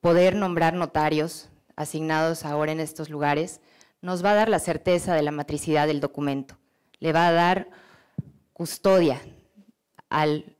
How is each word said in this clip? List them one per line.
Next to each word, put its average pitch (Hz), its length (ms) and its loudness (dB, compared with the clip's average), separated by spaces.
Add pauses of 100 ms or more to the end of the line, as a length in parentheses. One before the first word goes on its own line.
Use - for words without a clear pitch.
Poder 180 340 4
nombrar 170 400 0
notarios 156 720 -2 (280)
asignados 160 680 -4
ahora 151 280 -2
en 160 80 -6
estos 156 280 -8
lugares 147 520 -2 (420)
nos 180 220 -6
va 208 80 4
a - 20 4
dar 214 140 4
la 196 100 2
certeza 175 560 0
de 151 80 2
la 147 80 -2
matricidad 147 560 -2
del 147 140 -2
documento, 139 580 -6 (400)
le 160 140 -2
va 170 160 4
a 170 40 4
dar 175 380 2 (840)
custodia 170 680 2 (880)
al 151 500 -2